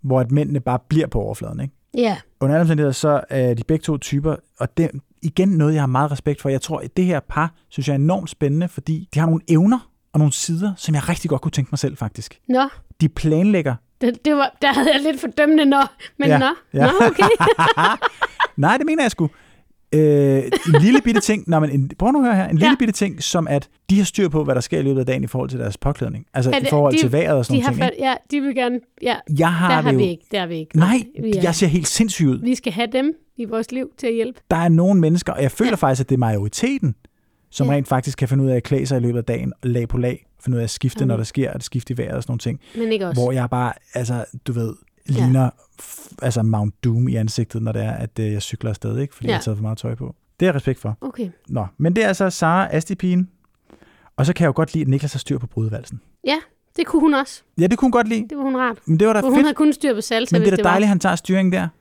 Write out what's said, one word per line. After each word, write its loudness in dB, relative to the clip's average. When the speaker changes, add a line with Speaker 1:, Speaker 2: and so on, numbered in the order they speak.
Speaker 1:
Hvor 0
at -2
mændene 0
bare -2
bliver 0
på -4
overfladen, -8
ikke? -8
Speaker 2:
Ja. 0
Speaker 1:
Under 2
alle 4
omstændigheder, 2
så 0
er 0
de -6
begge 0
to -2
typer, -2
og -6
det, 0
igen 0
noget, 2
jeg 0
har 0
meget 0
respekt -4
for. -2
Jeg 0
tror, -6
at -8
det 2
her 0
par, -4
synes -4
jeg 0
er 0
enormt 0
spændende, -2
fordi -6
de 0
har 2
nogle 2
evner, 4
og 0
nogle 4
sider, -4
som -4
jeg -2
rigtig -4
godt 0
kunne -4
tænke -2
mig -4
selv, -4
faktisk. -12
Speaker 2:
Nå. 2
Speaker 1:
De -4
planlægger 0
Speaker 2:
Det, -4
det 2
var, -2
der 2
havde 2
jeg 2
lidt -2
fordømmende 2
nå. 4
Men 2
Speaker 1:
Ja, 6
Speaker 2:
nå. 2
Speaker 1:
ja. 4
Speaker 2:
Nå, 4
okay. 2
Speaker 1:
<laughs> -4
Nej, 2
det -2
mener 0
jeg 2
sgu. -2
Øh, 4
en 8
lille 6
bitte 2
ting. -2
Nå, 2
men 0
en, 0
prøv 2
nu 2
at 2
høre 2
her. 2
En 0
lille 4
Speaker 2:
Ja. 4
Speaker 1:
bitte 0
ting, -4
som -2
at -2
de 4
har 4
styr 0
på, 0
hvad 0
der 0
sker -4
i 0
løbet 0
af -2
dagen -2
i -6
forhold -6
til -8
deres -6
påklædning. -4
Altså, 0
Speaker 2:
Er 0
Speaker 1:
i 0
Speaker 2:
det, -2
Speaker 1:
forhold 4
Speaker 2:
de, 4
Speaker 1:
til 2
vejret 2
og 0
sådan 0
Speaker 2:
de -2
Speaker 1:
nogle -2
Speaker 2:
har 2
Speaker 1:
ting, -2
Speaker 2:
fat-, -
Speaker 1:
ikke? -6
Speaker 2:
ja, 0
de -2
vil -4
gerne, -2
ja. -2
Speaker 1:
Jeg 4
har 0
Speaker 2:
Der 4
har 2
Speaker 1:
det 2
Speaker 2:
vi 4
Speaker 1:
jo 0
Speaker 2:
ikke, -10
der -4
har -4
vi -8
ikke. -2
Speaker 1:
Nej, 4
Speaker 2:
Vi -2
er 0
Speaker 1:
jeg 2
ser 2
helt 0
sindssyg 0
ud. 2
Speaker 2:
Vi 0
skal -6
have -4
dem 0
i -8
vores -6
liv -8
til -8
at -2
hjælpe. -6
Speaker 1:
Der 2
er 2
nogle 4
mennesker, 2
og -4
jeg 2
føler 0
Speaker 2:
Ja. 0
Speaker 1:
faktisk, 0
at -4
det 2
er 0
majoriteten, -2
som -2
Speaker 2:
Ja. 0
Speaker 1:
rent -2
faktisk -2
kan -2
finde 2
ud 2
af 0
at -2
klæde -2
sig -2
i 0
løbet -2
af -6
dagen, -4
lag -2
på -4
lag, -4
finde -2
ud -2
af -2
at -4
skifte, -4
Speaker 2:
Okay. 0
Speaker 1:
når 0
der -4
sker -4
et -10
skift -8
i -6
vejret -6
og -6
sådan -10
nogle -4
ting. -6
Speaker 2:
Men -2
ikke -2
os. -4
Speaker 1:
Hvor 0
jeg -2
bare, -2
altså, -4
du -4
ved, -4
Speaker 2:
Ja. 0
Speaker 1:
ligner 4
f-, -20
altså -2
Mount -2
Doom 0
i -2
ansigtet, -4
når -4
det -4
er, -4
at, -8
øh, -2
jeg -4
cykler -8
afsted, -6
ikke? -6
Fordi -10
Speaker 2:
Ja. -2
Speaker 1:
jeg 0
har -6
taget -4
for -4
meget -4
tøj -8
på. -12
Det 2
har 2
jeg -2
respekt -4
for. -6
Speaker 2:
Okay. -10
Speaker 1:
Nå, -4
men 0
det 2
er 2
altså 0
Sara 0
Astipigen. -2
Og 0
så 2
kan 0
jeg 4
jo 0
godt -2
lide, -2
at -2
Niklas 0
har -6
styr -4
på -8
brudevalsen. -8
Speaker 2:
Ja, 0
det -2
kunne 2
hun 4
også. -4
Speaker 1:
Ja, 4
det 2
kunne 2
hun 4
godt 2
lide. -2
Speaker 2:
Det -10
var -4
hun -2
rart. -4
Speaker 1:
Men 2
det 6
var 4
da 2
Speaker 2:
For 0
hun 2
Speaker 1:
fedt. 6
Speaker 2:
havde 0
kun 4
styr -2
på -4
salsa, -2
Speaker 1:
Men 6
det 4
Speaker 2:
hvis 4
Speaker 1:
er 2
da -
Speaker 2:
det 0
var. 4
Speaker 1:
dejligt, 4
at 2
han 2
tager 0
styringen 0
der. -2